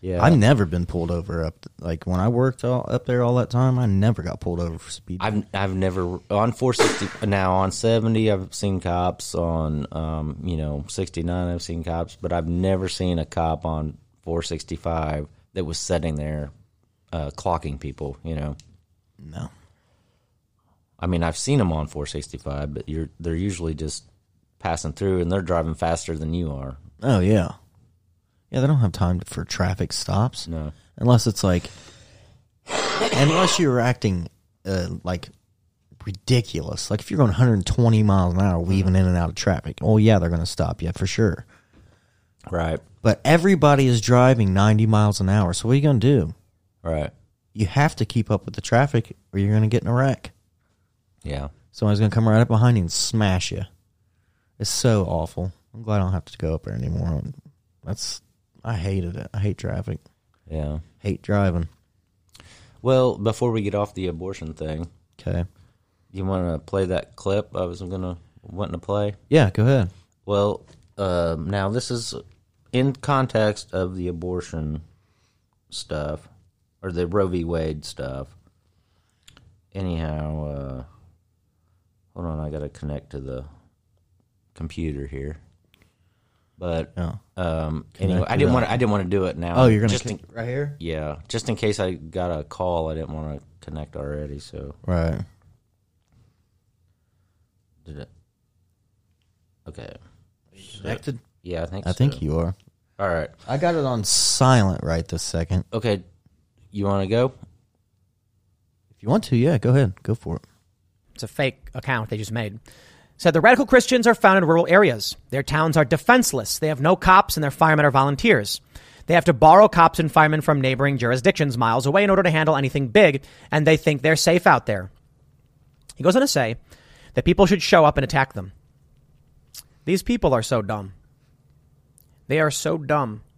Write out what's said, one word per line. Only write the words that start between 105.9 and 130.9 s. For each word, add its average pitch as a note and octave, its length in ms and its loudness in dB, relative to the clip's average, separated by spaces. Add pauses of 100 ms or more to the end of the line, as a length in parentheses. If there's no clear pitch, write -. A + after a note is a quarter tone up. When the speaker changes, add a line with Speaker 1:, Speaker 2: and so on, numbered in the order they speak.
Speaker 1:
You G2+ 160 -6
wanna G2 200 0
go? A#2+ 260 0 (1600)
Speaker 2:
If - 120 -20
you G2+ 60 -6
want F#3+ 160 2
to, - 120 0
yeah, C3 220 4
go A#2+ 120 2
ahead. B2 320 2
Go G#2 120 -2
for - 220 -8
it. - 60 -10 (720)
Speaker 3:
It's - 80 -14
a A2+ 60 -10
fake - 460 -4
account B2 360 -4
they A2 80 -4
just G#2+ 140 -8
made. A2 260 -6 (580)
Said, E3+ 180 2
"The - 60 4
radical B3+ 260 6
Christians B3 400 4
are A#3 80 6
found F#3+ 240 6
in F3+ 60 4
rural E3 240 4
areas. D3+ 480 4 (140)
Their C3+ 120 -2
towns D#3 340 0
are D#3 80 6
defenseless. D#3 720 2
They D#3 100 -2
have D3 120 -2
no E3 140 6
cops F#3 420 6
and D#3+ 60 -2
their C#3+ 80 0
firemen D#3 360 4
are C#3+ 40 6
volunteers. C#3 680 2 (460)
They E3 80 2
have E3+ 100 4
to F3 80 4
borrow D#3+ 360 10
cops E3 300 4
and D#3 140 0
firemen D#3 300 4
from D3 180 2
neighboring C3 380 0
jurisdictions B2+ 600 0
miles A#2 280 2
away F#3+ 180 4
in G3+ 60 2
order G3 120 4
to F3 80 2
handle D#3 260 2
anything C#3 320 -2
big, C#3+ 360 4 (260)
and D3+ 160 2
they D#3+ 100 6
think D3 260 0
they're D#3 140 4
safe E3+ 300 2
out C#3+ 200 4
there." F#2+ 240 -6 (1040)
He - 80 -10
goes F3+ 100 6
on B3+ 80 6
to A3+ 60 2
say A#2+ 280 0 (580)
that - 100 0
people F3 220 6
should E3+ 160 2
show E3+ 220 6
up D3 120 6
and C#3 80 0
attack C#3 300 0
them. F#2+ 180 -10 (1300)
These F#3 200 -2
people G#3 300 0
are A2+ 80 0
so A2+ 200 -2
dumb. G2 300 -8 (1400)